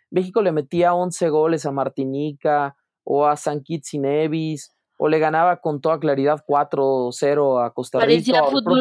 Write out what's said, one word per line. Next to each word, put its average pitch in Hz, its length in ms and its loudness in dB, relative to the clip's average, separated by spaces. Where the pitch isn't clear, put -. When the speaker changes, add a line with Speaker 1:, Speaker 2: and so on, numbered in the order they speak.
Speaker 1:
México 185 300 -2
le 185 100 2
metía 170 420 0
once 175 360 -2
goles 156 360 0
a 143 60 -4
Martinica 139 1040 -4
o 143 220 0
a 147 120 2
San 147 240 -6
Kitts 160 340 -8
y 147 40 -4
Nevis, 156 720 -2
o 151 120 0
le 156 100 2
ganaba 160 420 2
con 147 200 -4
toda 160 180 0
claridad 143 460 0
cuatro 135 640 0
cero 139 480 0
a 120 140 -2
Costa 127 260 -6
Speaker 2:
Parecía 170 360 2
Speaker 1:
Rica 151 80 4
o - 40 2
al 135 40 0
Speaker 2:
fútbol 139 120 0